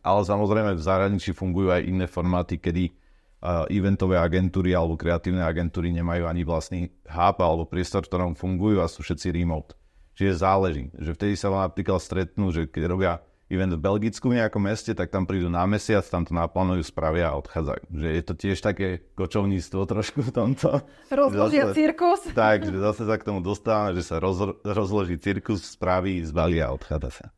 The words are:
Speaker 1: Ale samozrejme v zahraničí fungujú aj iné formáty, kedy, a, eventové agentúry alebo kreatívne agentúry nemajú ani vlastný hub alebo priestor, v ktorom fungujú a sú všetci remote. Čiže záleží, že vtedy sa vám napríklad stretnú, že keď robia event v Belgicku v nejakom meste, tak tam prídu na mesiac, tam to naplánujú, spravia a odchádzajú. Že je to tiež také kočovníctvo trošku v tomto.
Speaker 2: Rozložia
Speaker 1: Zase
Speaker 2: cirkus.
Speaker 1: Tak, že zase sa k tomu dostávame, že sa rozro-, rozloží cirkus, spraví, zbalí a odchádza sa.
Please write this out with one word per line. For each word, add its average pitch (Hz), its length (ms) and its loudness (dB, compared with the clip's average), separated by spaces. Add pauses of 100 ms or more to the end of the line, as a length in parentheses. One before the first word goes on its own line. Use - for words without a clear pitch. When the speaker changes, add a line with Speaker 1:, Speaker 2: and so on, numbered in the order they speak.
Speaker 1:
Ale 98 240 4
samozrejme 101 560 2
v - 20 -6
zahraničí 95 540 0
fungujú 92 340 0
aj 90 140 2
iné 92 240 0
formáty, 90 480 -2
kedy, 87 320 0 (560)
a, 85 240 0
eventové 95 480 2
agentúry 90 560 2
alebo 82 240 2
kreatívne 85 480 0
agentúry 85 480 -2
nemajú 85 320 -2
ani 85 200 -2
vlastný 85 440 -4 (160)
hub 87 360 2
alebo 82 280 2
priestor, 90 360 -2
v - 40 -16
ktorom 90 240 0
fungujú 92 480 0
a 85 80 2
sú - 160 -10
všetci 87 320 -4
remote. 85 400 -2 (400)
Čiže 95 280 0
záleží, 92 400 2 (120)
že 78 200 -6
vtedy 101 200 0
sa 101 120 -2
vám 95 200 0
napríklad 95 320 -2
stretnú, 92 520 -2
že 80 160 0
keď 80 200 -4
robia 90 240 0 (360)
event 95 240 0
v 80 80 -2
Belgicku 104 500 -2
v 123 80 2
nejakom 107 240 0
meste, 110 320 -2
tak 87 140 -4
tam 95 160 -2
prídu 90 240 -2
na 87 180 0
mesiac, 101 400 2
tam 87 220 -2
to 85 80 -2
naplánujú, 90 500 0
spravia 78 460 0
a 71 80 -4
odchádzajú. - 480 -6
Že 80 240 -4
je 82 100 0
to 87 140 -6
tiež 95 240 -2
také 98 280 -2 (280)
kočovníctvo 95 640 -2 (100)
trošku 110 380 -2
v - 20 -4
tomto. 131 540 0 (240)
Speaker 2:
Rozložia 269 640 2
Speaker 1:
Zase 202 40 0
Speaker 2:
cirkus. 330 440 2 (160)
Speaker 1:
Tak, 107 320 4
že 92 100 -4
zase 104 300 0
sa 110 80 2
k - 100 -8
tomu 101 140 -2
dostávame, 104 560 0
že 90 100 -2
sa 82 140 -4
rozro-, 95 420 -2
rozloží 98 560 0
cirkus, 101 480 -2
spraví, 90 560 0
zbalí 82 400 0
a 67 80 -2
odchádza 73 400 -6
sa. - 160 -18 (120)